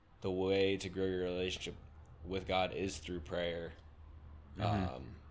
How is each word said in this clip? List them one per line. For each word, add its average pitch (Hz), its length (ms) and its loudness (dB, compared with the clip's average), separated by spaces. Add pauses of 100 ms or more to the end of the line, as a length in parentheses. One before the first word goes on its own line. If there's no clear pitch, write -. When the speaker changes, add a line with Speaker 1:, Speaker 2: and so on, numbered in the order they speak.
(220)
Speaker 1:
the 95 100 0
way 98 460 6
to 95 120 -4
grow 95 160 0
your 92 200 2
relationship 90 500 -2 (500)
with 92 220 -2
God 92 260 4
is 95 240 0
through 87 220 -4
prayer. 85 540 -2 (840)
Speaker 2:
Mm-hmm. 90 360 2
Speaker 1:
Um, 64 80 -8 (280)